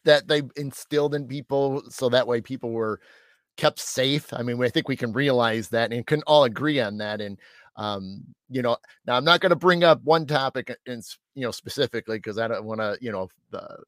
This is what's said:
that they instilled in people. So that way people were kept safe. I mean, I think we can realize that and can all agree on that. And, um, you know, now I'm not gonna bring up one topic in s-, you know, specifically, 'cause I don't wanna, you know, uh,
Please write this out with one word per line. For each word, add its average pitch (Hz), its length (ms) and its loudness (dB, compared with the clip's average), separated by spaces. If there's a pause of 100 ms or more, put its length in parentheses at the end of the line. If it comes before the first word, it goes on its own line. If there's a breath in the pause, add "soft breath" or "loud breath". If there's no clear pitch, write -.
that 147 220 6
they 151 140 2 (140)
instilled 147 600 -2
in 143 120 -4
people. 139 600 -2
So 127 200 0
that 123 180 4
way 120 140 0
people 123 300 -8
were 110 280 -4 (580 soft breath)
kept - 220 0
safe. 135 540 -2
I 127 100 -6
mean, 120 200 -2
I 123 60 4
think - 200 -2
we 131 80 -2
can 117 160 -4
realize 117 560 2
that 113 240 0
and 117 140 -4
can 151 200 0
all 151 180 8
agree 131 360 0
on 104 180 -2
that. 104 220 -6
And, 101 180 -10 (380 soft breath)
um, 101 460 -8 (260)
you 127 120 -4
know, 120 160 0 (300 soft breath)
now 123 80 2
I'm 127 100 2
not 170 160 4
gonna 180 160 4
bring 175 260 4
up 156 200 6
one 160 240 2
topic 131 480 -2 (120)
in 123 120 -8
s-, - 180 -18 (180)
you 135 80 -8
know, 117 80 -2
specifically, 113 680 -4
'cause 104 200 -8
I 113 80 0
don't 107 180 -4
wanna, 110 360 -4
you 120 100 -6
know, 95 180 -6 (240)
uh, - 240 -12 (100)